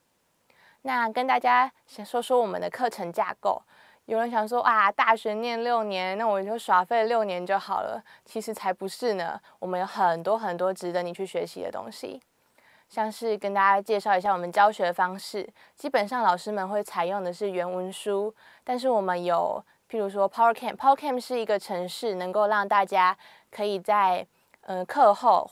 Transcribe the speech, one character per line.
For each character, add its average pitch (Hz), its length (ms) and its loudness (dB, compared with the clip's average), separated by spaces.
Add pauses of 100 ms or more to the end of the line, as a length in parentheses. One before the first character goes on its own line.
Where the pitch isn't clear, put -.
(840)
那 247 260 0
跟 247 180 -2
大 247 140 2
家 247 320 4 (140)
先 - 180 -16
说 240 160 -2
说 247 180 2
我 233 80 4
们 180 140 -4
的 175 80 -4
课 233 220 -2
程 180 200 -8
架 180 300 -2
构， - 220 -2 (420)
有 220 140 -2
人 233 120 -2
想 220 160 0
说 240 220 0
，“啊， 208 240 6
大 226 240 4
学 220 160 -2
念 233 320 -2
六 233 200 2
年， 190 340 -2
那 226 80 0
我 196 160 2
就 214 160 -4
耍 185 260 4
废 233 200 2
六 226 200 2
年 180 220 -4
就 196 120 0
好 196 220 -4
了。” - 180 -6 (280)
其 - 120 -10
实 220 140 -8
才 190 180 -4
不 190 160 -6
是 214 280 -4
呢， 170 260 -6 (180)
我 - 80 -8
们 180 140 -4
有 190 60 -2
很 170 360 0
多 196 140 0
很 208 180 -4
多 180 160 0
值 185 220 -6
得 180 100 -2
你 175 120 -6
去 196 100 -8
学 170 220 -6
习 180 160 -12
的 170 80 -6
东 95 200 -10
西。 - 300 -14 (680)
像 220 240 -4
是 220 240 -4
跟 196 160 -4
大 202 80 2
家 196 220 6
介 208 180 0
绍 202 160 2
一 185 40 2
下 196 120 0
我 180 60 0
们 175 120 -6
教 208 220 6
学 180 180 0
方 185 280 -2
式， - 280 -10 (300)
基 285 140 -8
本 208 180 0
上 247 140 -2
老 185 120 6
师 180 160 -6
们 196 160 -4
会 208 160 -2
采 180 220 -4
用 190 180 -2
的 180 80 -4
是 196 200 -6
原 180 200 -4
文 185 220 -6
书， 208 420 -4 (300)
但 254 140 -4
是 254 100 -2
我 233 100 4
们 180 240 0
有， 175 400 0 (280)
譬 226 80 -6
如 202 100 -2
说 196 220 0
PowerCamp，PowerCamp 247 920 0
是 247 180 -6
一 226 60 -2
个 202 140 0
程 180 280 -6
式， 202 280 -6
能 180 180 -6
够 208 140 2
让 208 200 0
大 202 160 4
家 185 320 2 (360)
可 - 120 -8
以 208 160 -2
在， 185 480 2 (360)
呃， 185 240 -6
课 240 260 6
后， 214 400 4